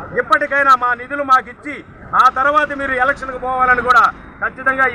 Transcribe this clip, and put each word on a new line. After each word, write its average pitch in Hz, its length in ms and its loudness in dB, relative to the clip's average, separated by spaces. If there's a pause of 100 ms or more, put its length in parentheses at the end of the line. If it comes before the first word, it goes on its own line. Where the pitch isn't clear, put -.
(220)
ఇప్పటికైనా 277 500 2 (120)
మా 247 60 0 (120)
నిధులు 277 300 -6
మాకు 247 220 0
ఇచ్చి 269 220 -14 (460)
ఆ - 20 4 (140)
తర్వాత 285 440 0
మీరు 269 220 -2
ఎలక్షన్కి 262 400 -4
పోవాలని 254 460 0
కూడా 240 140 6 (400)
ఖచ్చితంగా 262 500 -2